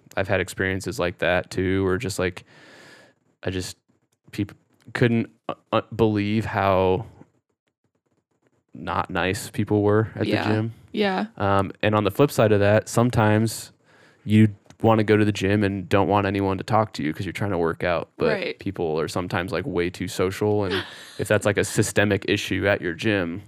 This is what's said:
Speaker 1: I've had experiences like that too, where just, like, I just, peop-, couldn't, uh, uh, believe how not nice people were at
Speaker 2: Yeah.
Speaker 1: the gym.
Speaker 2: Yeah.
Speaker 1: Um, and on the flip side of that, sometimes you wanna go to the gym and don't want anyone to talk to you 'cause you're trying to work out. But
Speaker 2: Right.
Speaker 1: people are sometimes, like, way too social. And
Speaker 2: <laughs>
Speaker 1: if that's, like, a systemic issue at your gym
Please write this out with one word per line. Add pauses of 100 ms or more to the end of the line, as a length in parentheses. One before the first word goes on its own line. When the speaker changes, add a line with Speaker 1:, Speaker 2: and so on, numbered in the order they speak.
(160)
Speaker 1:
I've
had
experiences
like
that
too,
where
just,
like, (1000)
I
just, (540)
peop-, (380)
couldn't, (180)
uh, (180)
uh, (140)
believe
how (1700)
not
nice
people
were
at
Speaker 2:
Yeah.
Speaker 1:
the
gym. (180)
Speaker 2:
Yeah. (120)
Speaker 1:
Um, (120)
and
on
the
flip
side
of
that,
sometimes (520)
you (340)
wanna
go
to
the
gym
and
don't
want
anyone
to
talk
to
you
'cause
you're
trying
to
work
out.
But
Speaker 2:
Right.
Speaker 1:
people
are
sometimes,
like,
way
too
social.
And (220)
Speaker 2:
<laughs>
Speaker 1:
if
that's,
like,
a
systemic
issue
at
your
gym